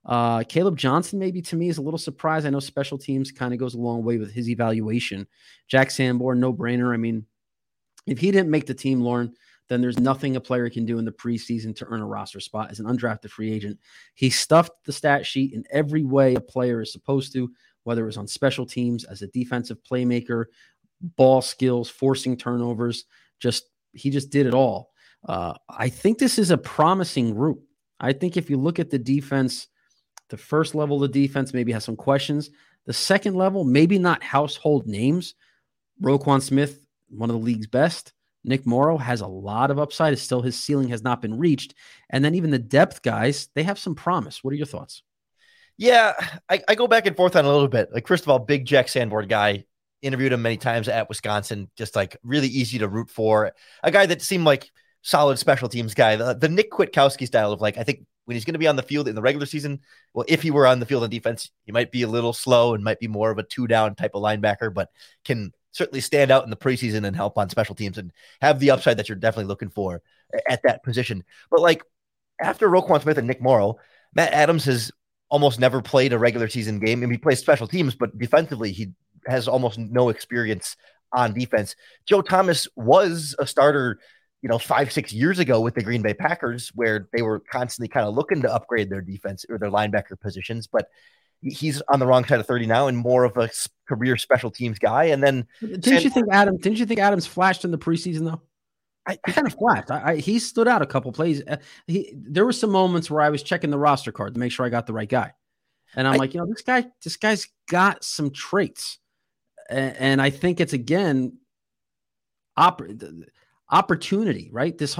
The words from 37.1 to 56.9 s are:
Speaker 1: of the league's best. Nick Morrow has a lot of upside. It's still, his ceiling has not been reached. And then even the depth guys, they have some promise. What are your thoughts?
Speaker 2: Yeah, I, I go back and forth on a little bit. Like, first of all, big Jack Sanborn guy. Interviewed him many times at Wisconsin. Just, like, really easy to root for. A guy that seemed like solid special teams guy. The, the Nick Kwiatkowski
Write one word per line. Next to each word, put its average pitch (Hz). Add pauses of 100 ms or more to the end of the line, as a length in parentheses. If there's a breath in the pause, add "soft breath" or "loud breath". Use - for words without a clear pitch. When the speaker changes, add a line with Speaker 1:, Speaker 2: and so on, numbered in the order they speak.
Speaker 1:
of 117
the 110
league's 110
best. 156 (320)
Nick 135
Morrow 143
has 123
a 98
lot 101
of 139
upside. 147
It's -
still, 123
his 123
ceiling 139
has 117
not 123
been 110
reached. 156 (360 soft breath)
And 135
then 156
even 165
the 131
depth 131
guys, 117
they 147
have 202
some 170
promise. 165
What 135
are 147
your 147
thoughts? - (720 soft breath)
Speaker 2:
Yeah, 226 (340 loud breath)
I, 190
I 220
go 240
back 220
and 170
forth 180
on 151
a 143
little 143
bit. 117
Like, 113
first 170
of -
all, 131
big 135
Jack 127
Sanborn 107
guy. 104 (340)
Interviewed 131
him 117
many 117
times 117
at 110
Wisconsin. 104
Just, 107
like, 98
really 135
easy 120
to 104
root 107
for. 110 (320 soft breath)
A -
guy 196
that 165
seemed 180
like 143 (340)
solid 143
special 127
teams 113
guy. 110
The, 117
the 151
Nick 202
Kwiatkowski 139